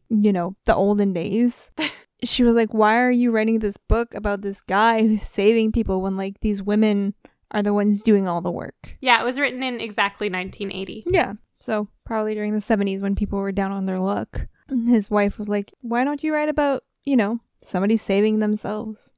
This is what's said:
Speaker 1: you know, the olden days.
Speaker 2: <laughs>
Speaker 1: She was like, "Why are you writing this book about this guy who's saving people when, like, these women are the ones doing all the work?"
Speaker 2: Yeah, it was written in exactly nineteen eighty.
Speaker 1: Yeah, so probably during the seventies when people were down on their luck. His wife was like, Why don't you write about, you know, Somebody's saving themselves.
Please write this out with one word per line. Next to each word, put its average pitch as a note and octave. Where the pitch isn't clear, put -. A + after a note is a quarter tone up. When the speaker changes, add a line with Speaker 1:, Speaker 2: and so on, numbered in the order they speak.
Speaker 1:
you G#3
know, F#3
the -
olden G3+
days. G#3
Speaker 2:
<laughs> D4+
Speaker 1:
She -
was A#3
like, A3+
"Why G#3+
are B3+
you B3
writing A3
this G#3
book A#3
about G3+
this G3+
guy A3
who's G#3+
saving A3
people G3
when, F#3+
like, G3
these G3+
women G3+
are G#3
the G#3
ones G#3
doing G3+
all E3+
the F3+
work?" -
Speaker 2:
Yeah, A#3+
it -
was B3
written B3+
in B3
exactly G#3
nineteen F#3
eighty. F#3+
Speaker 1:
Yeah, C4+
so G#3+
probably G#3+
during G#3+
the G#3+
seventies G3
when G3
people G3+
were G3
down G3
on G3
their F#3
luck. G3+
His A#3
wife G3+
was G#3
like, G3+
Why A#3+
don't C#4+
you D#4
write D4+
about, C#4+
you C#4
know, A3+
Somebody's G3+
saving G#3+
themselves. G#3+